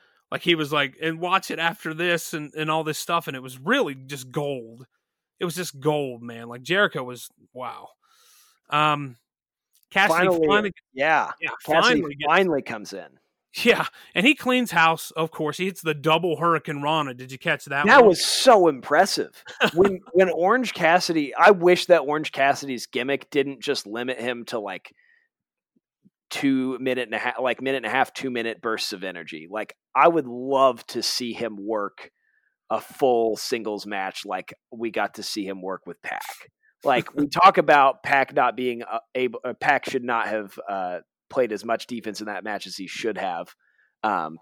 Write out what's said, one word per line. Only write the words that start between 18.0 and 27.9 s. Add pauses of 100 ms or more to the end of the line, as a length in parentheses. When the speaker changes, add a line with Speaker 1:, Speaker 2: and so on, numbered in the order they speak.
Speaker 1:
one?
Speaker 2:
was
so
impressive. (180)
Speaker 1:
<laughs>
Speaker 2:
When, (120)
when
Orange
Cassidy,
I
wish
that
Orange
Cassidy's
gimmick
didn't
just
limit
him
to,
like, (1400)
two
minute
and
a
half,
like,
minute
and
a